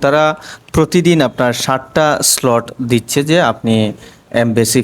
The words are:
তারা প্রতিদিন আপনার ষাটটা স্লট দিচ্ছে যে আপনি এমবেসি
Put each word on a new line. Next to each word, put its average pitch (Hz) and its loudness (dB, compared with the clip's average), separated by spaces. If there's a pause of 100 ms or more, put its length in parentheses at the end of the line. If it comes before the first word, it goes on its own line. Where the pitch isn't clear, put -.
তারা 147 2 (520)
প্রতিদিন 165 2 (100)
আপনার 123 -2 (120)
ষাটটা 135 -2 (260)
স্লট 117 0 (260)
দিচ্ছে 120 0 (100)
যে 165 2 (140)
আপনি 113 -2 (680)
এমবেসি 117 0